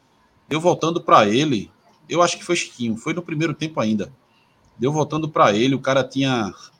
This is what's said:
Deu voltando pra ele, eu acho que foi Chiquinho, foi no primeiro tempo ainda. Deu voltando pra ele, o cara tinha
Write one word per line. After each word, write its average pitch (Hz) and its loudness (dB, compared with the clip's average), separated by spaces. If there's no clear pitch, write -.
Deu 147 -4
voltando 165 -2
pra 135 6
ele, 117 0
eu 160 0
acho 175 0
que - -18
foi 175 -2
Chiquinho, 117 -4
foi 156 -6
no 175 -6
primeiro 160 -4
tempo 156 -6
ainda. 107 -2
Deu 120 0
voltando 156 -2
pra 156 4
ele, 127 2
o 127 -4
cara 135 0
tinha 131 -2